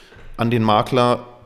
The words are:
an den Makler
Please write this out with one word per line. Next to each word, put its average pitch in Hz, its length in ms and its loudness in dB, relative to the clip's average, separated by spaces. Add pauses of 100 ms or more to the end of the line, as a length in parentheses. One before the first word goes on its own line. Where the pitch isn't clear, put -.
(360)
an 117 160 -2
den 120 100 0
Makler 120 640 0 (200)